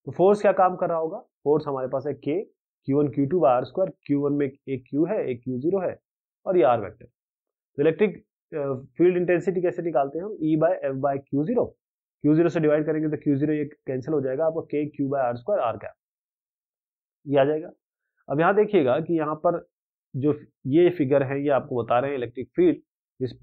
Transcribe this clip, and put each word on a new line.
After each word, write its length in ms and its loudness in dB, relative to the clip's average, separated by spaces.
तो 60 -10
force 300 4
क्या 120 4
काम 220 2
कर 120 -4
रहा 100 -2
होगा? 200 -6
force 220 2
हमारे 220 -4
पास 180 -6
है 80 -4
के, 280 -4
क्यू 560 -6
वन 100 2
क्यू 180 -2
टू 140 0
by 80 4
आर 160 4
स्क्वायर, 260 -4
क्यू 180 -2
वन 120 -2
में 140 0
एक 420 -10
Q 160 -2
है, 260 -2
एक 120 -8
क्यू 180 -6
ज़ीरो 200 -2
है 160 -4
और 100 0
ये 80 6
R 160 4
vector। 240 -12
तो 800 -12
electric, 340 2
uh, 200 -6
field 200 4
intensity 460 0
कैसे 200 -2
निकालते 360 -2
हैं 60 -6
हम? 100 -10
E 240 0
by 140 2
F 160 -4
by 180 0
Q 240 -2
zero, 200 0
क्यू 100 4
ज़ीरो 140 4
से 120 0
divide 260 2
करेंगे 220 -2
तो 80 -2
क्यू 200 0
ज़ीरो 160 0
ये 120 -2
कैंसिल 500 -6
हो 60 2
जाएगा, 260 -2
आपको 180 -2
K 240 -2
Q 200 -4
by 100 -2
आर 180 -2
स्क्वायर 260 -2
आर 140 -2
कैप, 180 -16
ये 120 2
आ 60 6
जाएगा। 260 -2
अब 120 -2
यहाँ 140 4
देखिएगा 460 2
कि 180 -2
यहाँ 180 -2
पर 280 -2
जो 200 0
ये 220 4
figure 320 0
है, 200 -4
ये 80 -2
आपको 320 0
बता 160 0
रहे 120 -2
हैं 80 -6
electric 380 -10
field 240 2
इस 120 -6